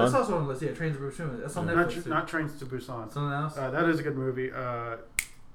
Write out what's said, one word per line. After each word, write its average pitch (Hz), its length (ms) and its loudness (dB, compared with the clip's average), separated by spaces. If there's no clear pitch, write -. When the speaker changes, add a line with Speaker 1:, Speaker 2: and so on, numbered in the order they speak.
Speaker 1:
that's 127 120 8
also 208 220 4
on 156 80 2
the 139 60 0
list. 131 120 -4
Yeah, 139 100 0
Trains 151 240 0
to 139 60 -6
Busan. 139 380 -4
That's 147 160 -6
on 170 100 0
Speaker 2:
Yeah. 170 80 2
Speaker 3:
Not 170 140 6
Speaker 1:
Netflix, 165 60 -2
Speaker 3:
Tr-, 175 80 -4
Speaker 1:
too. 165 80 -4
Speaker 3:
not 160 180 0
Trains 156 300 -2
to 135 80 -8
Busan. 123 460 -8
Speaker 1:
Something 143 200 -2
else? 147 240 -2
Speaker 3:
Uh, 131 140 -2
that 165 180 4
is 156 100 4
a 139 40 -2
good 143 140 -2
movie. 131 360 0
Uh, 120 440 -4